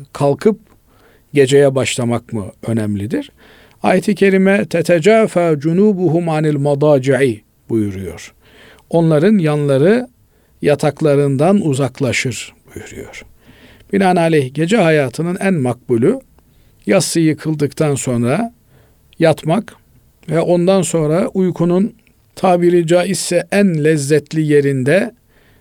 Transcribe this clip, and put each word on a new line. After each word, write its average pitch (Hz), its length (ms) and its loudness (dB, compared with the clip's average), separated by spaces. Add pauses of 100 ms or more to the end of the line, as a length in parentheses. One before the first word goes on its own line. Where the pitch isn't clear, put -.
(140)
kalkıp 143 480 0 (720)
geceye 139 400 4
başlamak 120 580 -4
mı 104 200 -8 (140)
önemlidir? 113 640 -4 (520)
Ayet-i 190 320 0
Kerime, 190 500 2
"Tetecafa 170 960 0
cunubuhum 175 680 0
anil 156 280 0
madaci'i" 139 880 0 (260)
buyuruyor. 98 640 -6 (560)
"Onların 165 480 2
yanları 151 720 0 (540)
yataklarından 143 1040 0
uzaklaşır" 127 880 -4 (200)
buyuruyor. - 500 -18 (680)
Binaenaleyh 165 600 0
gece 170 220 0
hayatının 160 640 0
en 196 140 0
makbulü 127 640 0 (680)
yatsıyı 170 500 0
kıldıktan 147 580 -4
sonra 131 600 -4 (640)
yatmak 160 580 -2 (540)
ve 160 100 0
ondan 175 420 2
sonra 160 460 -2
uykunun 180 640 -2 (420)
tabiri 175 500 2
caizse 175 640 0
en 185 320 2
lezzetli 151 580 0
yerinde 147 720 2 (460)